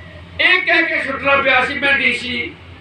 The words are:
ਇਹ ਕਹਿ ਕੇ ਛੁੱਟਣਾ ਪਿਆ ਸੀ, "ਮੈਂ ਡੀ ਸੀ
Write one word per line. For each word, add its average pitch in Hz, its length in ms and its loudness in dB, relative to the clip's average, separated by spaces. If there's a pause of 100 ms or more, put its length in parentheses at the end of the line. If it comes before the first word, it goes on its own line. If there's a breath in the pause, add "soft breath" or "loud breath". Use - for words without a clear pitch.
(440)
ਇਹ 359 180 4
ਕਹਿ 330 220 2
ਕੇ 320 220 -4
ਛੁੱਟਣਾ 269 300 0
ਪਿਆ 262 300 2
ਸੀ, 247 140 -6
"ਮੈਂ 277 140 2
ਡੀ 254 200 2
ਸੀ 240 420 -6 (260)